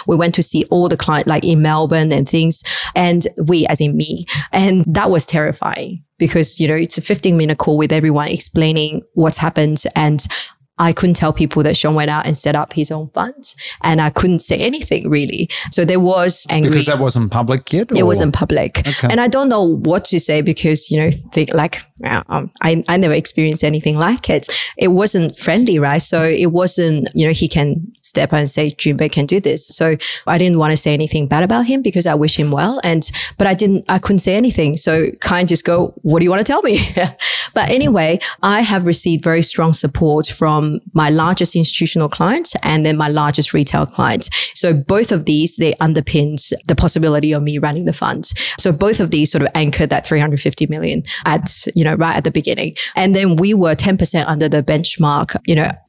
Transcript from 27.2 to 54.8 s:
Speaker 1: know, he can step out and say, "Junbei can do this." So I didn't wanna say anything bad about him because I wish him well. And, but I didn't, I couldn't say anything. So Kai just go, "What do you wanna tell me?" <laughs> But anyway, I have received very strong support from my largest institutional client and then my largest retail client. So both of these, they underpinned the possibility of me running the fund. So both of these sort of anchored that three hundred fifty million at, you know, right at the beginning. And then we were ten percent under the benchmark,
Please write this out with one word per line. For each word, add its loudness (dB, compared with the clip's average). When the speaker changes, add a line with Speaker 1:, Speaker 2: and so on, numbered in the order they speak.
Speaker 1:
know, 2
he 0
can -2
step -2
out 2
and 0
say, 0
"Junbei -2
can 0
do 0
this." -2
So 0
I 0
didn't 4
wanna 2
say 0
anything -2
bad 2
about 0
him 0
because 0
I 0
wish 2
him 0
well. -2
And, 0
but 2
I 2
didn't, 2
I 2
couldn't 2
say 0
anything. 2
So 0
Kai 0
just 0
go, 0
"What 2
do 4
you 2
wanna 0
tell 0
me?" 0
<laughs> -6
But 0
anyway, 2
I 2
have 0
received 0
very 2
strong 2
support 0
from 0
my 2
largest 2
institutional 0
client 0
and 0
then 0
my 0
largest 0
retail 0
client. -2
So 0
both 0
of -2
these, 0
they 0
underpinned 0
the 2
possibility 2
of 0
me -2
running -2
the 0
fund. -4
So 0
both 0
of 0
these 2
sort 0
of 0
anchored 0
that -4
three 2
hundred 0
fifty -2
million -4
at, 0
you 2
know, 0
right 0
at -2
the 0
beginning. -4
And 2
then 2
we 2
were 2
ten 0
percent 0
under 0
the 2
benchmark, -2